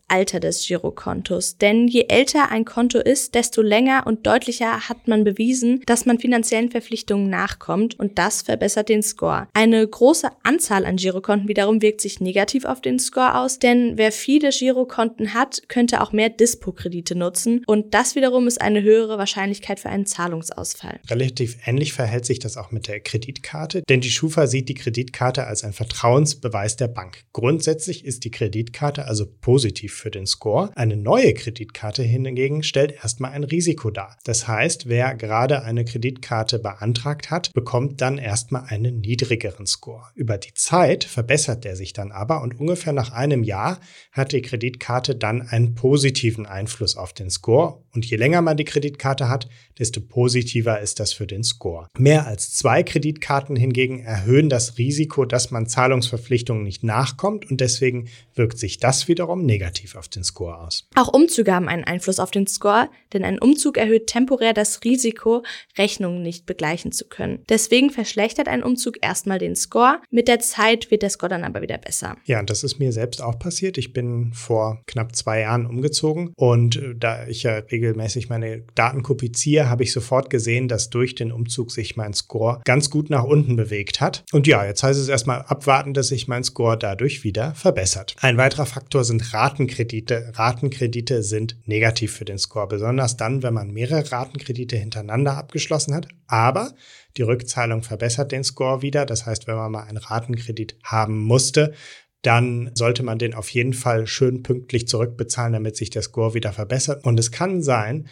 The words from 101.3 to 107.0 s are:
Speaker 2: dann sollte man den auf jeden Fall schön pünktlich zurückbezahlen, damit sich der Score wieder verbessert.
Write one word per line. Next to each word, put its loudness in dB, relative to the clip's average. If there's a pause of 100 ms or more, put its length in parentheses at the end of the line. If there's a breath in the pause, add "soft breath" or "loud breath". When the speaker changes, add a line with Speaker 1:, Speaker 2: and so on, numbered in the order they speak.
Speaker 2:
dann 2
sollte 2
man -2
den -2
auf -10
jeden 0
Fall 0
schön 0
pünktlich -2
zurückbezahlen, -2
damit -4
sich -6
der -4
Score -2
wieder -2
verbessert. -4